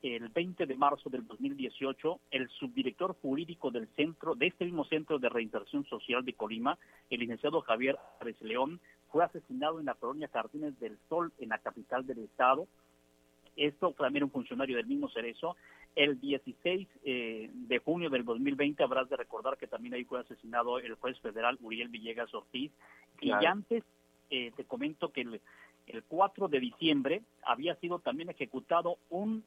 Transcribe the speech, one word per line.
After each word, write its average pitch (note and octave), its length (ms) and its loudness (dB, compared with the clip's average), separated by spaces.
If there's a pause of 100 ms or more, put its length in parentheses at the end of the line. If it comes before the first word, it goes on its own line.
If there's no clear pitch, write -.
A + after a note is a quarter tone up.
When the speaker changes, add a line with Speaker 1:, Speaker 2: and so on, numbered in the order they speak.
Speaker 1:
el A#2 280 -4
veinte F3 360 -2
de C3+ 120 -4
marzo C#3+ 340 2
del B2 160 -6
dos G#2+ 140 -12
mil C#3 160 -2
dieciocho, C3+ 640 -2 (100)
el B2+ 200 -8
subdirector C3 720 -4
jurídico C#3+ 520 -4
del A2+ 240 -4
centro, D#3+ 400 -2
de C#3 100 2
este F#3 180 -2
mismo E3+ 200 -2
Centro D#3 340 0
de B2+ 100 2
Reinserción A#2 580 -2
Social B2 380 -2
de B2+ 100 -4
Colima, A2+ 440 -2 (320)
el A#2+ 80 -2
licenciado B2+ 440 0
Javier B2 360 2 (160)
Álvarez - 260 -10
León, B2+ 400 -2 (300)
fue E3 140 4
asesinado D3+ 560 -2
en D3 60 -4
la B2 80 -2
colonia C#3 380 -4
Jardines C3 460 -4
del A2 180 -8 (120)
Sol, E3 320 0
en A#2 80 -8
la A2 100 -2
capital B2 480 -4
del A#2+ 140 -6
estado. C3 480 2 (880)
Esto D3+ 340 4
también C#3+ 320 2
un C#3 80 2
funcionario B2+ 460 0
del A2+ 100 2
mismo C#3 220 0
Cerezo. A#2 480 -4 (400)
El C#3+ 240 4
dieciséis, C#3+ 680 0 (160)
eh, A#2 500 -2
de B2 280 -2
junio E3+ 280 0
del B2+ 160 2
dos A#2 140 0
mil C#3 160 2
veinte, C#3+ 300 2
habrás C3 240 2
de C#3 80 0
recordar A#2+ 420 -4
que B2 80 -8
también A#2+ 280 -6
ahí B2 100 -4
fue B2 160 -4
asesinado A#2+ 580 -2
el A#2+ 160 -6
juez B2+ 240 -4
federal A#2 420 0
Uriel A2+ 280 -4
Villegas A2+ 460 -6
Ortiz. B2+ 360 -6 (500)
Y D3 60 -2
Speaker 2:
Claro. G#2+ 160 6
Speaker 1:
ya E3 80 8
antes, G#3+ 340 0 (460)
eh, B2 260 -2
te C3+ 80 -8
comento D3 460 -4
que C3 120 -4
el, A2+ 180 -6 (480)
el A2+ 160 -10
cuatro G3 420 2
de C#3+ 140 4
diciembre C#3+ 640 2 (200)
había C#3+ 340 2
sido F3 220 -2
también D#3+ 320 -2
ejecutado E3 680 0 (120)
un G#3+ 360 -2